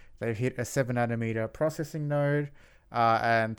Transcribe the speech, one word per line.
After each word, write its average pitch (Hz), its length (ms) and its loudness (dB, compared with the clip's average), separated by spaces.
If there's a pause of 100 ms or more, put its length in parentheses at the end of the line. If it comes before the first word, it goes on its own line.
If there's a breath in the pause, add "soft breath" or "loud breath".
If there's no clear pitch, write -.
(200 soft breath)
They've 113 180 -2
hit 127 180 -2
a 123 80 -4
seven 123 320 -2
nanometer 113 560 -2
processing 156 560 -4
node, 143 420 0 (400 soft breath)
uh, 117 320 4
and 113 360 2